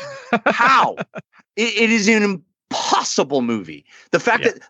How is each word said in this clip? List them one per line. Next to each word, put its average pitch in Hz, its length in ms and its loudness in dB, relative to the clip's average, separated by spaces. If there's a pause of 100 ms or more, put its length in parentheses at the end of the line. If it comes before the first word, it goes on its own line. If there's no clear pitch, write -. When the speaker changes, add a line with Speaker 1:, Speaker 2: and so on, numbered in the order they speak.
(460)
Speaker 1:
How?" 233 560 2
Speaker 2:
<laughs> - 40 -10 (500)
Speaker 1:
It, 220 280 0
it 220 80 4
is 214 160 2
an 220 160 4
impossible - 1200 -2
movie. 92 420 -6 (240)
The 165 100 2
fact 233 240 0
Speaker 2:
Yeah. 220 100 2
Speaker 1:
that, - 160 -20